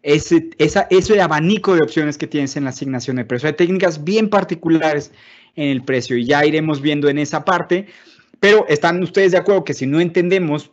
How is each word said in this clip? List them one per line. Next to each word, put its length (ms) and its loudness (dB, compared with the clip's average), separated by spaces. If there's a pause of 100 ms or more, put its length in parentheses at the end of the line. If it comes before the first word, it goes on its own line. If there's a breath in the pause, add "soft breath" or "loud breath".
ese, 560 2
esa, 320 2
ese 300 4
abanico 540 0
de 80 4
opciones 360 -2
que 80 -8
tienes 300 -4
en 80 -4
la 60 -4
asignación 460 -6
de 80 -6
precio. 240 -4
Hay 60 -4
técnicas 500 0
bien 240 0
particulares 840 -2 (440 soft breath)
en 140 -2
el 120 -2
precio 340 -2
y 100 -2
ya 180 2
iremos 380 0
viendo 260 0
en 100 0
esa 260 -6
parte, 420 -2 (520 soft breath)
pero 300 4
¿están 340 0
ustedes 300 2
de 60 2
acuerdo 260 2
que 80 -6
si 140 -6
no 140 0
entendemos 720 -2